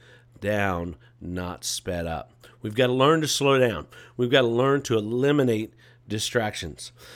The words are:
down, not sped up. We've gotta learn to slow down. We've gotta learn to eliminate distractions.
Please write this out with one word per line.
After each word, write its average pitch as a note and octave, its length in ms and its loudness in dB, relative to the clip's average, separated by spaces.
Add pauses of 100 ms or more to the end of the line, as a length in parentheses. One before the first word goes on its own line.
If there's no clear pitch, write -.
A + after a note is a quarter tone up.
(400)
down, G2 560 -2 (240)
not F2+ 460 -8
sped F2 420 -6
up. D#2+ 240 -8 (300)
We've G#2+ 120 -8
gotta B2 200 2
learn C#3+ 260 4
to D3+ 80 -2
slow C#3 320 2
down. G#2+ 280 0 (280)
We've A#2+ 160 0
gotta C3 160 6
learn C3+ 360 2
to A#2 140 0
eliminate A#2+ 760 0 (360)
distractions. G#2+ 840 -4 (240)